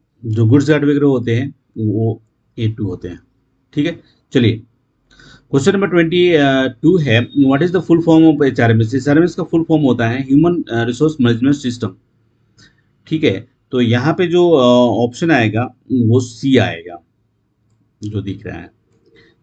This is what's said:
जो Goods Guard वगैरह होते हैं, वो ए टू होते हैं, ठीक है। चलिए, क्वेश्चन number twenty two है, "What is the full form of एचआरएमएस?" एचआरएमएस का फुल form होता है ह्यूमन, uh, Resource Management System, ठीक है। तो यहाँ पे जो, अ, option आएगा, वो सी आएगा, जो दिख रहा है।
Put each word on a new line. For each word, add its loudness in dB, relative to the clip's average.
जो 0
Goods 2
Guard 2
वगैरह 0
होते 0
हैं, -6
वो -4
ए -2
टू -6
होते -8
हैं, -12
ठीक -2
है। -6
चलिए, 0
क्वेश्चन 2
number 0
twenty 2
two 2
है, 0
"What 2
is -2
the -2
full 2
form 6
of 0
एचआरएमएस?" 0
एचआरएमएस 0
का -8
फुल -2
form 0
होता 0
है -4
ह्यूमन, 2
uh, -4
Resource -2
Management 0
System, -6
ठीक -4
है। -2
तो 0
यहाँ 0
पे -2
जो, 2
अ, 4
option -4
आएगा, -2
वो 2
सी -2
आएगा, -4
जो -6
दिख -10
रहा -12
है। -18